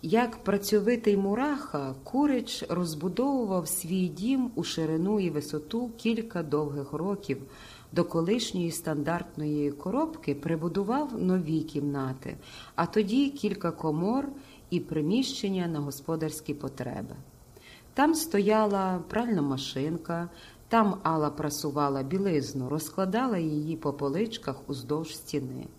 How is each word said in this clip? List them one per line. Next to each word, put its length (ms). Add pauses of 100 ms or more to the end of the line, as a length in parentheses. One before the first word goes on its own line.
Як 420
працьовитий 720
мураха, 760 (100)
Курич 640
розбудовував 1000
свій 400
дім 460
у 100
ширину 560
і 100
висоту 640
кілька 460
довгих 500
років. 500 (500)
До 120
колишньої 680
стандартної 1000
коробки 640
прибудував 880
нові 380
кімнати, 760 (380)
а 120
тоді 440
кілька 400
комор 580 (420)
і 100
приміщення 840
на 120
господарські 760
потреби. 640 (760)
Там 200
стояла 960
пральна 340
машинка, 840 (400)
там 340
Алла 280
прасувала 720
білизну, 680
розкладала 680
її 380
по 160
поличках 640 (100)
уздовж 500
стіни. 500 (120)